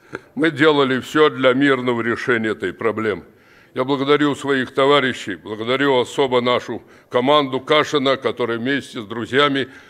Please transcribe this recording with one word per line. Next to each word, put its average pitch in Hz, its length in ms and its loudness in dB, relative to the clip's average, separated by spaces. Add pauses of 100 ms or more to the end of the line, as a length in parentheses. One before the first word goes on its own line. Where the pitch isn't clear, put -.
(360)
мы 156 160 0
делали 139 480 2
всё 151 320 2
для 131 220 2
мирного 127 500 0
решения 113 460 -2
этой 95 220 -4
проблемы. 107 520 -4 (520)
Я 127 80 -2
благодарю 139 500 0
своих 131 400 -4
товарищей, 131 600 0
благодарю 117 640 0
особо 123 420 0
нашу 120 400 -2 (260)
команду 135 540 2
Кашина, 143 560 0
который 117 400 -4
вместе 131 420 -6
с 107 60 -10
друзьями 123 640 0 (200)